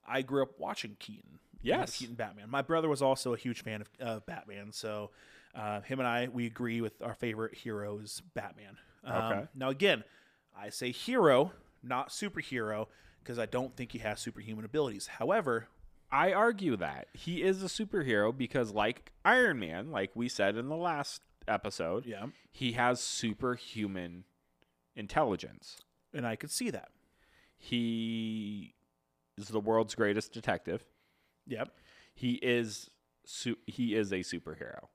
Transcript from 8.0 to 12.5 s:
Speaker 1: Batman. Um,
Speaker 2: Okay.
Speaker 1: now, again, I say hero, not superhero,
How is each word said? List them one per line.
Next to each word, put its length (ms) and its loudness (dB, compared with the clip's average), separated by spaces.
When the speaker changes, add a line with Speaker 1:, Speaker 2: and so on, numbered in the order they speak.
Speaker 1:
Batman. 460 -12
Um, 120 -4
Speaker 2:
Okay. 220 -2
Speaker 1:
now, 160 -2
again, 340 4
I 120 -10
say 220 -4
hero, 640 6
not 260 -2
superhero, 800 -4